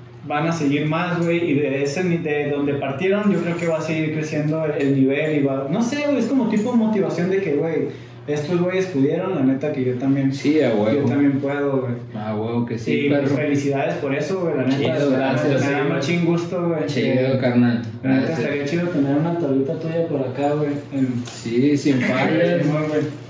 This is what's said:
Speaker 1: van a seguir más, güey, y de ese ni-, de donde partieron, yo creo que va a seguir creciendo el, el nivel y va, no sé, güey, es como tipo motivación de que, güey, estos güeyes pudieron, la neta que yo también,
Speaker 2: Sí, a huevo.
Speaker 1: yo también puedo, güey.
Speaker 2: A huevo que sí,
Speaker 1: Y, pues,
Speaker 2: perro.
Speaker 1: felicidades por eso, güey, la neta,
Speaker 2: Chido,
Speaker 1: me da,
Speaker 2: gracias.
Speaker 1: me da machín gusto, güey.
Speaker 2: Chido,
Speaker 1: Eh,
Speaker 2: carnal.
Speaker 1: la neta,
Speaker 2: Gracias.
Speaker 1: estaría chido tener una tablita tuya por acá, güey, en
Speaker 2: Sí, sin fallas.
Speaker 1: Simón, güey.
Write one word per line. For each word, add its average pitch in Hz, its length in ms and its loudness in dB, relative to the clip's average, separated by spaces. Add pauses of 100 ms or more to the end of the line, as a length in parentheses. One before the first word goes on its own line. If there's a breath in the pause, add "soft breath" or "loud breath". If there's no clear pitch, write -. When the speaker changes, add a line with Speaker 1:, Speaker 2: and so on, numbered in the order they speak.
(260)
Speaker 1:
van 151 200 -2
a 165 60 0
seguir 147 340 0
más, 170 360 -2
güey, 170 280 2
y 139 40 2
de 139 280 0
ese 180 220 -2
ni-, 165 140 0
de 147 320 -2
donde 143 240 0
partieron, 190 560 0
yo 170 100 2
creo 170 160 -2
que 170 100 -4
va 160 120 0
a 156 40 -4
seguir 156 320 -2
creciendo 156 500 -2
el, 147 160 -2
el 139 200 2
nivel 147 380 2
y 135 40 2
va, 135 260 0
no 220 140 0
sé, 294 240 -2
güey, 277 120 2
es 226 80 0
como 262 220 2
tipo 214 260 0
motivación 196 540 2
de 196 140 2
que, 151 140 0
güey, 156 320 -2 (380 loud breath)
estos 147 320 -2
güeyes 185 280 0
pudieron, 165 480 0
la 143 80 0
neta 131 280 2
que 131 140 -2
yo 123 120 0
también, 135 360 2
Speaker 2:
Sí, 147 300 2
a 123 100 2
huevo. 110 300 2
Speaker 1:
yo - 20 0
también 139 360 4
puedo, 139 420 0
güey. 120 100 -4 (260)
Speaker 2:
A 107 160 -4
huevo 117 300 -2
que 113 140 -4
sí, - 260 0
Speaker 1:
Y, 143 60 2
pues, 143 100 4
Speaker 2:
perro. 135 160 2
Speaker 1:
felicidades 139 600 0
por 135 180 -2
eso, 185 260 -2
güey, 160 160 0
la 131 60 0
neta, 131 160 2
Speaker 2:
Chido, 135 320 2
Speaker 1:
me 131 80 2
da, 135 140 0
Speaker 2:
gracias. 131 340 2
Speaker 1:
me 139 60 0
da 135 120 0
machín 165 400 0
gusto, 170 440 0
güey. 151 180 -2
Speaker 2:
Chido, 131 480 2
Speaker 1:
Eh, 120 40 0
Speaker 2:
carnal. 120 440 2 (200)
Speaker 1:
la 135 80 0
neta, 131 160 2
Speaker 2:
Gracias. 156 120 -2
Speaker 1:
estaría 143 260 -2
chido 170 240 0
tener 139 300 2
una 170 200 0
tablita 135 400 0
tuya 165 300 -2
por 143 140 -2
acá, 139 320 -2
güey, 147 160 0 (240)
en 123 320 0
Speaker 2:
Sí, 127 500 0
sin 135 240 2
fallas. 170 640 2
Speaker 1:
Simón, 156 260 0
güey. 151 120 0 (300)